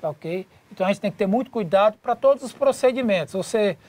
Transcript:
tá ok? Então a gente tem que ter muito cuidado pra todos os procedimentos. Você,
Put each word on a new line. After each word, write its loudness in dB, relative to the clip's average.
tá -6
ok? -8
Então -4
a 2
gente -2
tem -4
que -10
ter 0
muito 0
cuidado 2
pra -2
todos 2
os -12
procedimentos. 0
Você, 0